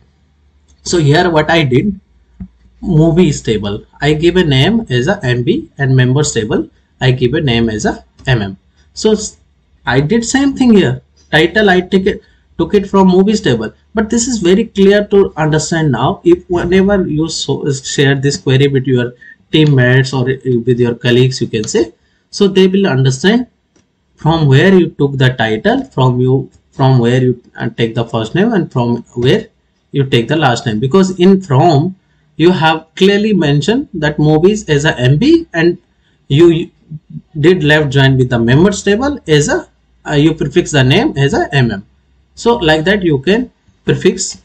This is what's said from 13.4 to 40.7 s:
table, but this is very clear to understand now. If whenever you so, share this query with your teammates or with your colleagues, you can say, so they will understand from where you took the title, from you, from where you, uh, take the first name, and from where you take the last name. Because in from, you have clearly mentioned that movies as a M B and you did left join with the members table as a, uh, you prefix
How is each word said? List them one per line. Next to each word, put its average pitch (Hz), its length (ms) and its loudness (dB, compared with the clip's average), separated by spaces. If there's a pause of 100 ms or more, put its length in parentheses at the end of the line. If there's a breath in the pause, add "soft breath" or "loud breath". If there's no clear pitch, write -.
table, 110 320 -2 (220)
but 220 160 -2
this 233 180 -2
is 240 100 -4
very 196 280 2
clear 202 400 0
to 196 300 0
understand 156 560 -2
now. 135 320 -2
If 175 240 2
whenever 185 580 0
you 151 220 -4
so, - 440 -6
share 135 420 -2
this 139 220 -2
query 139 320 0
with 135 180 -2
your 123 280 -2 (360 loud breath)
teammates 139 600 2
or 127 120 -2
with 123 540 -2
your 120 160 0
colleagues, 127 460 0
you 120 60 -4
can 107 180 -4
say, - 300 -4 (360)
so 202 180 0
they 190 180 2
will 190 200 0
understand 143 600 0 (680)
from 160 300 0
where 160 280 4
you 170 160 4
took 139 260 -2
the 127 140 2
title, 160 540 -2
from 127 360 -2
you, 127 300 0 (220)
from 131 260 2
where 120 240 0
you, 123 200 -2 (160)
uh, 127 120 -6
take 113 240 -4
the 117 100 -4
first 110 300 -6
name, 214 180 0
and 170 180 -4
from 120 320 -2 (120)
where 139 320 -2 (460)
you 139 120 -2
take 117 240 -2
the 147 80 -2
last 127 300 -2
name. 107 140 -4
Because 185 380 0
in 190 220 4
from, 160 560 0 (400)
you 165 140 2
have 160 360 -2 (100)
clearly 202 360 2
mentioned 165 600 0
that 151 240 -4
movies 156 500 2
as 147 160 0
a 156 140 -2
M 127 200 2
B 330 340 2
and 170 260 0 (500)
you 165 420 2 (680)
did 160 240 2
left 147 280 2
join 135 260 2
with 127 140 0
the 123 80 -2
members 147 440 2
table 247 460 -2
as 151 200 2
a, 320 200 -4 (400)
uh, 151 60 -4
you 156 200 2
prefix 165 380 -4